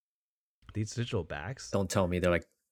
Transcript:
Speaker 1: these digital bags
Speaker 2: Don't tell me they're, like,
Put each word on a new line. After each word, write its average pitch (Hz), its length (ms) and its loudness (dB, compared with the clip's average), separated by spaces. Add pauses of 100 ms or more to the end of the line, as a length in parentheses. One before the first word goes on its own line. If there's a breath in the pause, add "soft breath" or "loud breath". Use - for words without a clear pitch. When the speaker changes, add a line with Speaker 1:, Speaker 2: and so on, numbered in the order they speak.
(760)
Speaker 1:
these 110 180 -4
digital 117 320 -2
bags 78 460 -10
Speaker 2:
Don't 98 200 0
tell 98 180 4
me 90 100 0
they're, 87 120 4
like, 87 160 2 (260)